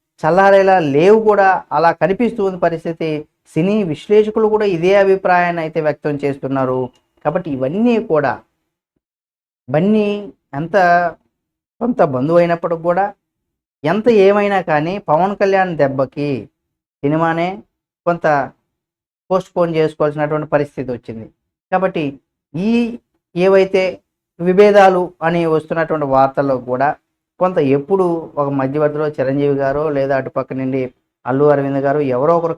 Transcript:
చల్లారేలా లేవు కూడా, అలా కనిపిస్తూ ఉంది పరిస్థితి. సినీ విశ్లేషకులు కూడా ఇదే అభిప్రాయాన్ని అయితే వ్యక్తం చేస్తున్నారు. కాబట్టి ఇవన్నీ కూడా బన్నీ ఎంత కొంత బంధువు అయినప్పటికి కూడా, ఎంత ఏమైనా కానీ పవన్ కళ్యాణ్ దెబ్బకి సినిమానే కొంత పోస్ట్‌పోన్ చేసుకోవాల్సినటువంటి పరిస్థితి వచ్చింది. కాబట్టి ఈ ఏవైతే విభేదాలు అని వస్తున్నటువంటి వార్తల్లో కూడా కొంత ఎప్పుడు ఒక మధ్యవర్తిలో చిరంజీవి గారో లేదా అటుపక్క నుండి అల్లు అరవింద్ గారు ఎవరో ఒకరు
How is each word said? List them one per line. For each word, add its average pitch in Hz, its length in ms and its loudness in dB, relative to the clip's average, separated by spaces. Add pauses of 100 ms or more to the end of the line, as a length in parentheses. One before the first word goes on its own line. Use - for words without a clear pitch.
(220)
చల్లారేలా 190 560 4 (160)
లేవు 185 300 6
కూడా, 202 260 4 (220)
అలా 156 200 2
కనిపిస్తూ 202 540 -2
ఉంది 185 140 -4
పరిస్థితి. 165 500 -4 (400)
సినీ 185 340 0
విశ్లేషకులు 214 640 0
కూడా 208 180 0
ఇదే 185 300 0
అభిప్రాయాన్ని 180 680 2
అయితే 160 180 -6
వ్యక్తం 147 340 -4
చేస్తున్నారు. 135 640 -4 (460)
కాబట్టి 170 260 -4
ఇవన్నీ 170 520 -2
కూడా 139 300 0 (1300)
బన్నీ 208 400 2 (460)
ఎంత 160 220 -4 (1040)
కొంత 240 220 -2
బంధువు 147 380 0
అయినప్పటికి 170 460 -2
కూడా, 180 180 0 (800)
ఎంత 196 240 0 (120)
ఏమైనా 202 420 4
కానీ 160 380 -2
పవన్ 185 360 0
కళ్యాణ్ 190 420 0
దెబ్బకి 139 540 -2 (720)
సినిమానే 165 460 0 (560)
కొంత 170 200 -2 (1040)
పోస్ట్‌పోన్ 175 480 -2
చేసుకోవాల్సినటువంటి 151 720 -2
పరిస్థితి 143 420 -4
వచ్చింది. 113 360 -12 (440)
కాబట్టి 185 340 -2 (480)
ఈ 196 180 -4 (640)
ఏవైతే 190 460 2 (580)
విభేదాలు 190 600 4 (200)
అని 170 240 0
వస్తున్నటువంటి 156 680 -2
వార్తల్లో 135 480 2
కూడా 123 260 -2 (520)
కొంత 180 180 0 (120)
ఎప్పుడు 180 360 0 (300)
ఒక 143 140 -2
మధ్యవర్తిలో 147 600 -2
చిరంజీవి 143 460 -2
గారో 139 340 -2
లేదా 139 280 -2
అటుపక్క 131 360 -6
నుండి 131 280 -4 (440)
అల్లు 135 200 0
అరవింద్ 139 380 0
గారు 139 240 0
ఎవరో 135 300 0
ఒకరు 165 200 -4